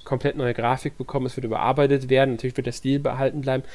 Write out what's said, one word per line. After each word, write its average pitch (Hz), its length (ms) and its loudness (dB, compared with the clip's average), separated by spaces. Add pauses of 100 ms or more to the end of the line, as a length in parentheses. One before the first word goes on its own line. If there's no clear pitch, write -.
komplett 135 320 -2
neue 123 160 0
Grafik 127 440 -2
bekommen, 127 280 -4
es 120 100 -6
wird 123 80 -6
überarbeitet 131 680 2
werden, 135 220 4
natürlich 123 240 -4
wird 120 100 -2
der 120 60 -4
Stil 139 280 0
behalten 135 420 0
bleiben. 131 220 0 (120)